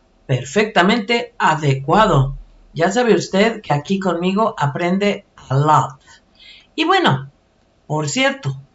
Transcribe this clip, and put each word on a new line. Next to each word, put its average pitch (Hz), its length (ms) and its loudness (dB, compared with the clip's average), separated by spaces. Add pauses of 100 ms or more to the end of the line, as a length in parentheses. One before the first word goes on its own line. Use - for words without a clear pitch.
(260)
perfectamente 214 1120 0
adecuado. 156 960 2 (400)
Ya 165 160 0
sabe 226 240 2
usted 202 460 0
que - 140 -4
aquí 190 260 -2
conmigo 190 580 -2
aprende 175 680 -2 (260)
a 131 40 0
lot. 147 440 2 (760)
Y 311 100 -2
bueno, 320 460 2 (560)
por 151 220 -4
cierto, 262 480 -2 (180)